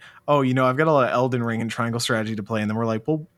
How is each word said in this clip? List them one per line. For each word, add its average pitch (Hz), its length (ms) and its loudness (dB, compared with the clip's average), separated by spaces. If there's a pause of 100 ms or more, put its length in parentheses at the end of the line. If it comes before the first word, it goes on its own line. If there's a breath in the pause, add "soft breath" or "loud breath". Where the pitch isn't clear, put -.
(280 loud breath)
"Oh, 147 140 4
you 127 140 2
know, 131 100 2
I've 127 100 2
got 160 120 2
a 160 40 2
lot 131 160 4
of - 60 -2
Elden 123 300 0
Ring 113 180 -2
and 113 80 -4
Triangle 117 300 -4
Strategy 110 360 -2
to 104 60 -6
play." 107 200 -4
And 104 80 -2
then 107 60 -2
we're 113 120 -2
like, 110 200 -2
"Well, 156 200 -2 (100)